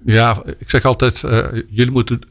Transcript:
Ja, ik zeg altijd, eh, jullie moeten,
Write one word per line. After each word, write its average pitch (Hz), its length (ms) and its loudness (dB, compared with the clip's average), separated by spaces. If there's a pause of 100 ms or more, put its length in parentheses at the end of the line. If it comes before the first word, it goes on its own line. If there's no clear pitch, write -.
Ja, 113 360 2 (180)
ik - 100 -14
zeg - 160 2
altijd, 127 380 0
eh, 113 160 0 (300)
jullie 123 220 0
moeten, 123 280 0 (120)